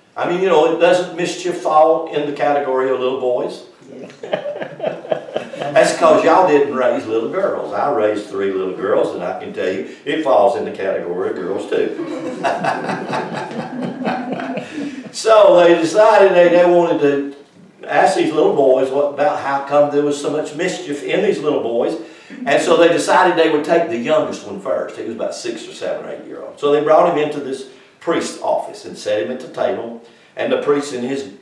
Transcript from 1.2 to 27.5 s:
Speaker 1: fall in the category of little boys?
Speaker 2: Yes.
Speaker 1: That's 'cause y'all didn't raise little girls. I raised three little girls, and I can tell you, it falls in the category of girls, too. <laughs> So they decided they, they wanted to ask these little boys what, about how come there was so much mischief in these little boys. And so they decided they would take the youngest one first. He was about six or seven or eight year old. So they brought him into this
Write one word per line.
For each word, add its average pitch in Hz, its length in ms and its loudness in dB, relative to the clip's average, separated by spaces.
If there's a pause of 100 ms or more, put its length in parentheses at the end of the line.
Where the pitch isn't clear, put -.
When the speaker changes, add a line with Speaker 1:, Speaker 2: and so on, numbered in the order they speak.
Speaker 1:
fall 160 540 2
in 143 160 -2
the 139 60 -6
category 131 540 0
of 127 100 0
little 131 220 -2
boys? 123 460 -4 (260)
Speaker 2:
Yes. - 180 -16 (1600)
Speaker 1:
That's - 240 4
'cause 160 280 4
y'all 160 220 6
didn't 143 260 4
raise 123 320 0
little 113 240 -2
girls. - 420 -2
I 101 220 -2
raised 107 320 0
three 98 260 -2
little 92 240 -4
girls, 104 380 0
and 92 100 -8
I 87 160 -6
can - 140 -10
tell - 180 -2
you, - 180 -6 (140)
it 160 200 -2
falls 120 340 4
in 107 80 -4
the - 60 -6
category - 580 -4
of - 60 -4
girls, 98 340 -6
too. - 720 -4
<laughs> - 1800 -6 (920)
So 208 480 6
they 170 160 8
decided 196 560 6
they, 175 180 6
they 175 160 6
wanted 170 360 4
to 139 340 0 (500)
ask - 300 2
these 160 180 0
little - 220 2
boys 131 340 4
what, 143 240 0
about 135 260 0
how 139 260 -4
come 143 260 4
there 143 120 2
was 143 160 -2
so 156 100 -4
much 147 260 -4
mischief 151 480 -6
in 160 180 -2
these 190 180 0
little 147 220 0
boys. 113 380 -2 (460)
And 147 160 2
so 170 160 2
they 170 100 6
decided 170 500 2
they 160 140 4
would 147 140 0
take 165 240 2
the 117 80 -4
youngest 139 500 -2
one 98 140 -12
first. - 360 -6
He - 60 -10
was 117 120 -8
about - 200 -6
six - 320 -10
or - 60 -16
seven - 320 -8
or - 60 -12
eight - 140 -14
year - 160 -14
old. - 180 -16
So 147 120 0
they 147 100 4
brought 156 300 4
him 147 100 -2
into 147 200 -4
this 131 260 -8 (320)